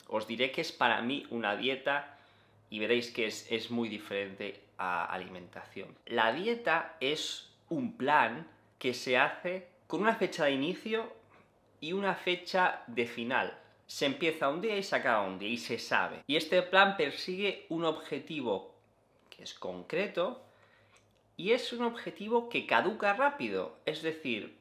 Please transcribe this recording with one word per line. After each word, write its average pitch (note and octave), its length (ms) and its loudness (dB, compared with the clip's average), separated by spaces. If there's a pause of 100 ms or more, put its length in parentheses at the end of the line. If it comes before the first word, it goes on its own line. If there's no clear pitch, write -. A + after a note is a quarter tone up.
os G#2+ 180 -2
diré A#2+ 260 0
que - 100 -4
es D#3+ 100 -4
para A#2 320 4
mí C3+ 260 -2
una A2 260 0
dieta C3 640 -2 (540)
y A2 80 -6
veréis A#2+ 320 2
que A2+ 160 0
es, - 240 -8
es A2+ 180 -2
muy A#2 180 -2
diferente G2+ 760 -6 (160)
a F2+ 260 -2
alimentación. F#2 920 -10 (120)
La A#2 260 6
dieta F3 680 -2
es - 540 -4 (160)
un B2+ 280 -4
plan C3+ 500 2 (320)
que B2 160 0
se B2+ 240 4
hace F3+ 480 0 (180)
con E3 160 -2
una A3 140 4
fecha E3+ 300 0
de C#3+ 60 4
inicio F3+ 640 -2 (640)
y D#3 140 -6
una F#3+ 220 0
fecha F3+ 720 2
de A#2+ 180 2
final. A#2 520 0 (280)
Se - 200 -2
empieza D3+ 440 2
un D3+ 100 0
día G#3+ 160 -2
y G3 80 -2
se D3 140 0
acaba A#2 280 4
un F#2+ 140 -4
día G2+ 80 -6
y A#2+ 100 -2
se A#2 220 -4
sabe. - 480 0
Y C#3 80 2
este E3+ 260 2
plan G3 360 6
persigue F#3 720 -2
un E3 160 0
objetivo C#3 880 -2 (540)
que - 140 -20
es - 100 -12
concreto E3 880 -4 (920)
y F3+ 140 2
es B3+ 200 2
un A#3+ 140 -2
objetivo A#3 640 0
que C#3 160 0
caduca D#3 480 4
rápido, C3+ 720 0
es D#3 160 -2
decir, C#3 600 -4